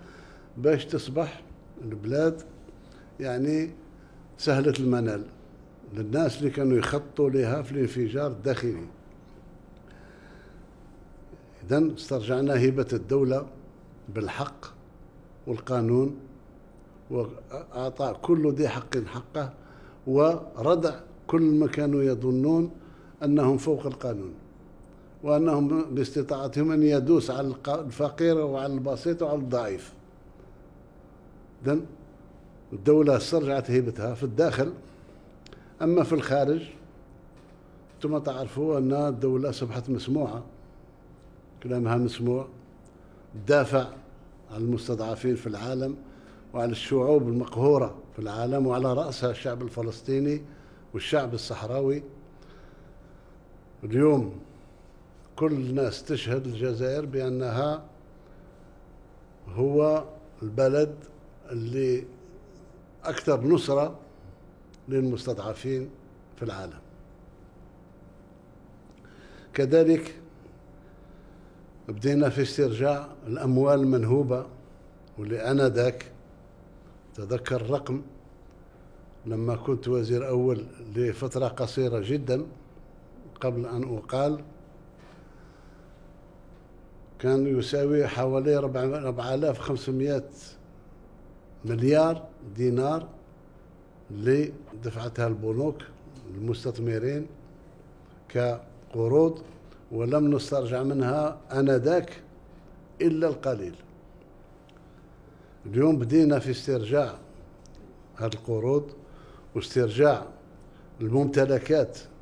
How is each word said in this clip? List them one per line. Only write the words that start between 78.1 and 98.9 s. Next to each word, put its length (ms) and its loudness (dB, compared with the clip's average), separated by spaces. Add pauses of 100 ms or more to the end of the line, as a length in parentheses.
لما 300 -2
كنت 320 -4
وزير 400 0
أول 380 0 (300)
لفترة 520 -2
قصيرة 520 -2
جدا 460 -2 (960)
قبل 240 -4
أن 320 -6
أقال، 440 -2 (2750)
كان 280 2 (120)
يساوي 480 0
حوالي 500 0
ربعمية، 400 -2
أربعة 360 -4
آلاف 260 0
وخمسمية 720 -2 (1400)
مليار 640 2 (280)
دينار 520 0 (1040)
اللي 420 0 (300)
دفعتها 440 -4
البنوك 540 -2 (520)
للمستثمرين 920 -4 (1040)
كقروض، 1120 0 (500)